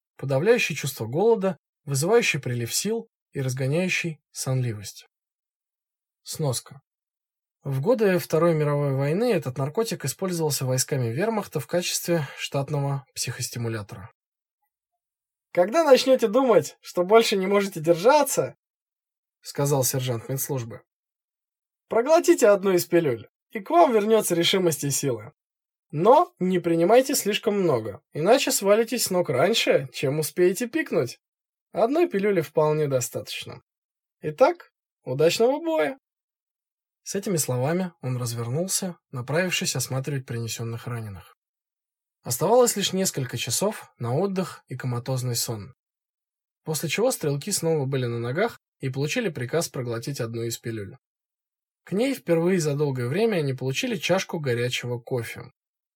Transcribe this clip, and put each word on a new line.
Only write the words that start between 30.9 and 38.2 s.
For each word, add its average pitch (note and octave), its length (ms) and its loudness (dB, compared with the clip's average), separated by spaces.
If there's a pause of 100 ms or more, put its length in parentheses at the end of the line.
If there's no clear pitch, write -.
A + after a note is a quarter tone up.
Одной C#4+ 380 2
пилюли G3 320 0
вполне D3+ 460 0
достаточно. - 760 -6 (600)
Итак, B3+ 520 0 (300)
удачного F3 560 2
боя!» D#4 400 -2 (1040)
С - 100 -10
этими G3 240 -2
словами D3+ 640 -2
он B2+ 160 -4
развернулся, B2 800 -4 (140)